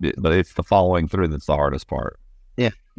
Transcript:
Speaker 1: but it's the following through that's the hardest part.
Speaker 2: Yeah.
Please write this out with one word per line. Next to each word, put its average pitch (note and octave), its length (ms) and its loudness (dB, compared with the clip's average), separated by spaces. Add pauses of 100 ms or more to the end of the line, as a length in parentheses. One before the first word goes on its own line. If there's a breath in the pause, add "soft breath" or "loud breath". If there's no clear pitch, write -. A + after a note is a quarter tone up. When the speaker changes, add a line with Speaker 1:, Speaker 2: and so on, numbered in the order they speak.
(160)
Speaker 1:
but D#2+ 160 0
it's F2+ 220 2
the - 80 -6
following F2+ 460 2
through F#2 200 0
that's D2 180 -6
the D2+ 100 0
hardest C#2+ 320 -2
part. - 300 -8 (380)
Speaker 2:
Yeah. B2 140 0 (280)